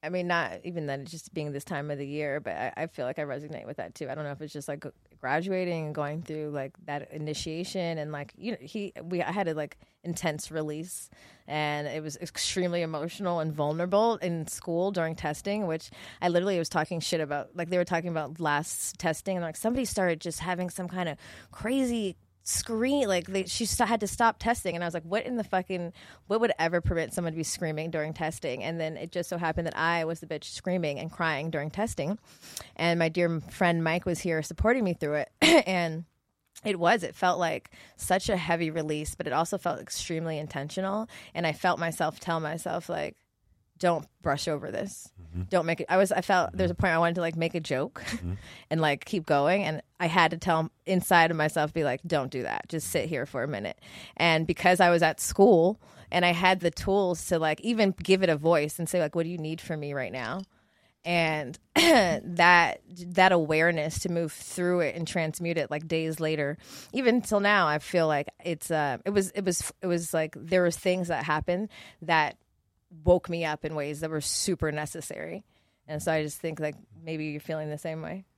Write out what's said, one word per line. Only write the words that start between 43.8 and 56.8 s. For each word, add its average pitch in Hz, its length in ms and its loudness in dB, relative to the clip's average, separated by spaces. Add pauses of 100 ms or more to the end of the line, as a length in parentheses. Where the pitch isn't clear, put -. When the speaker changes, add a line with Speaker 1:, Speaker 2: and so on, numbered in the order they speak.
Speaker 1:
don't 170 240 0 (140)
brush 147 260 -2
over 147 240 -4
this. - 400 -8 (100)
Speaker 2:
Mm-hmm. 85 280 -8
Speaker 1:
Don't 175 160 2
make 165 160 0
it, - 80 -6
I 180 80 4
was, 190 160 4
I 185 80 0
felt 180 320 2
there's 185 180 0
a - 20 -4
Speaker 2:
Mm-hmm. - 80 -4
Speaker 1:
point 180 120 2
I 165 60 4
wanted 170 160 4
to, 180 60 -2
like, 165 140 -2
make 165 180 -2
a 175 60 -2
joke 143 480 -4
Speaker 2:
Mm-hmm. 90 260 -6 (180)
Speaker 1:
<laughs> - 180 -20
and, 160 120 0
like, 147 220 2
keep 175 220 -4
going. 160 380 4
And 156 180 -4 (180)
I 180 80 0
had 165 240 6
to 165 60 -6
tell 160 340 2 (140)
inside 175 460 6
of 165 60 -2
myself, 151 360 0
be 165 100 0
like, 131 240 -2
"Don't 143 240 0
do 127 120 -4
that. - 260 -6
Just 160 200 -4
sit 151 200 -2
here 143 160 -4
for 127 180 -4
a 143 40 -2
minute." 104 300 -6 (400)
And 160 300 4
because 180 320 4
I 180 100 8
was 170 140 6
at 160 160 2
school 196 600 6 (320)
and 175 140 4
I 175 60 6
had 185 300 4
the 170 100 2
tools 190 560 0